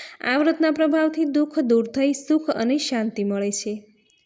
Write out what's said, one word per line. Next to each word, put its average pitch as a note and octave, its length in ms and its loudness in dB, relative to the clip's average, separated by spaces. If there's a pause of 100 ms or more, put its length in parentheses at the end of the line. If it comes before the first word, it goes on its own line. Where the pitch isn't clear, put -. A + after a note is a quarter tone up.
(220)
આ B3+ 160 0
વ્રતના D#4+ 340 2
પ્રભાવથી D#4 540 2
દુઃખ D4 340 0
દૂર A#3 280 2
થઈ C4+ 260 0
સુખ D#4 360 0
અને B3 280 0
શાંતિ A3 460 -2
મળે G3+ 280 -2
છે. G#3 320 -6 (420)